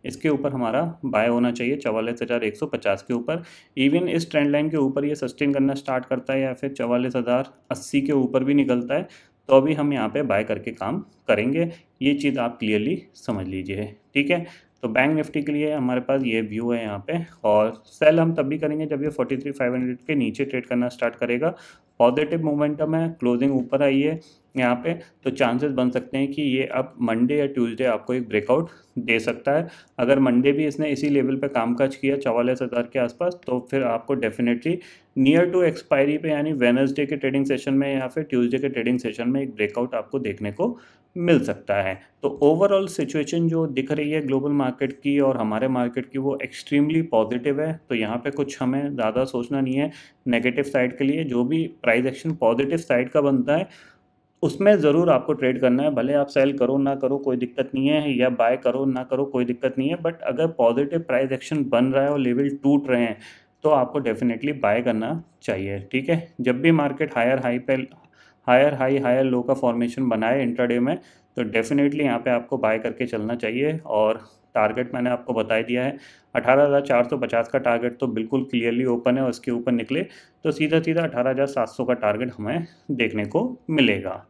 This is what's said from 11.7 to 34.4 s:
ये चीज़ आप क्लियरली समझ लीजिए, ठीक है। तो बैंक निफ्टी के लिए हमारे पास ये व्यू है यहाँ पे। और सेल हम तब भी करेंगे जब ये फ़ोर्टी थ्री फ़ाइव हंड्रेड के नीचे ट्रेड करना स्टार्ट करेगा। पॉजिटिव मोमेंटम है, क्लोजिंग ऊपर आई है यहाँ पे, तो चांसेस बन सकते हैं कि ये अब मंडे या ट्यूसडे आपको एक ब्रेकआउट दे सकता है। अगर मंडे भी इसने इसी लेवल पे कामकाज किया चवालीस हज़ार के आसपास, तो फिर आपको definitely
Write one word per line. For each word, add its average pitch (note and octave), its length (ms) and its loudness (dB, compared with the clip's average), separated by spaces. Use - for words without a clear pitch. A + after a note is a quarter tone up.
ये C#3 140 2
चीज़ C#3 240 -2
आप A#2+ 200 -4
क्लियरली A2 420 0
समझ G2 320 -6
लीजिए, F#2+ 480 -8
ठीक C#3+ 180 0
है। E3+ 140 0
तो A#2 60 -4
बैंक C3+ 260 2
निफ्टी D3+ 260 -4
के D3 100 -4
लिए D3 220 -2
हमारे B2+ 280 -2
पास C3+ 220 0
ये A2+ 200 0
व्यू A2 280 -4
है A#2 100 -2
यहाँ G#2 260 -8
पे। E3 120 -2
और G#2+ 280 4
सेल D#3+ 320 4
हम E3 160 4
तब D3 100 0
भी D3+ 120 -4
करेंगे D3+ 280 -4
जब D3 180 -4
ये D3+ 60 -2
फ़ोर्टी C3+ 280 -4
थ्री C#3+ 140 -8
फ़ाइव B2+ 220 -2
हंड्रेड B2+ 240 -4
के - 180 -6
नीचे A#2+ 300 -2
ट्रेड C3 200 -6
करना B2 240 -2
स्टार्ट A#2+ 260 -4
करेगा। B2 380 -2
पॉजिटिव D3+ 460 2
मोमेंटम D3+ 500 0
है, E3 160 0
क्लोजिंग B2 440 0
ऊपर C3+ 280 0
आई C#3 160 2
है D#3 200 0
यहाँ B2 200 2
पे, D#3 180 -4
तो C3+ 60 0
चांसेस B2+ 420 0
बन B2+ 180 0
सकते B2+ 280 -4
हैं C3+ 140 -2
कि D3 100 -6
ये C3 260 0
अब C3 340 -4
मंडे A#2+ 360 0
या C#3+ 100 2
ट्यूसडे B2 380 -2
आपको A#2+ 280 0
एक B2 140 -4
ब्रेकआउट A#2+ 420 0
दे A#2 200 2
सकता A#2+ 320 -2
है। E3 160 0
अगर C3+ 200 4
मंडे C3 320 4
भी D3+ 160 0
इसने D3+ 220 -2
इसी C#3+ 200 -2
लेवल C3+ 260 2
पे C#3 120 -4
कामकाज B2+ 480 0
किया C#3 220 -2
चवालीस B2 440 0
हज़ार A#2+ 220 -2
के B2+ 160 -4
आसपास, F3 460 -2
तो B2+ 140 -2
फिर C3+ 120 0
आपको A#2 340 -2
definitely A#2+ 580 0